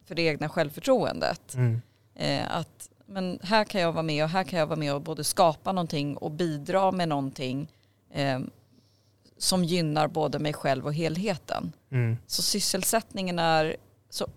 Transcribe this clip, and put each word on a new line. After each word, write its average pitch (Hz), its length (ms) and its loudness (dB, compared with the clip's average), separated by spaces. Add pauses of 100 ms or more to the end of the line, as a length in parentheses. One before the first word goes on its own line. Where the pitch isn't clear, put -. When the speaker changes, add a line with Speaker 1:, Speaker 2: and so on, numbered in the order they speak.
Speaker 1:
för 180 80 -12
det 170 80 0
egna 151 260 0
självförtroendet. 160 1080 0
Speaker 2:
Mm. 120 280 2 (320)
Speaker 1:
Eh, 143 420 -2
att, - 320 -10 (180)
men 190 360 -6
här 214 220 4
kan 208 160 -2
jag 170 120 2
vara 165 100 -2
med 151 220 0
och 160 60 0
här 190 140 0
kan 180 140 -2
jag 156 80 2
vara 160 120 -2
med 143 160 -2
och 143 80 -4
både 156 220 -6
skapa 175 480 2
någonting 156 440 -2
och 196 140 -6
bidra 175 640 2
med 180 160 0
någonting, 139 640 -2 (380)
eh, 139 300 0 (960)
som 185 260 2
gynnar 151 440 2
både 151 300 0
mig 151 140 0
själv 135 340 0
och 147 80 -2
helheten. 165 800 -2 (180)
Speaker 2:
Mm. 120 260 2 (100)
Speaker 1:
Så - 160 -4
sysselsättningen 190 960 0
är 160 380 2 (340)
så - 160 -4 (100)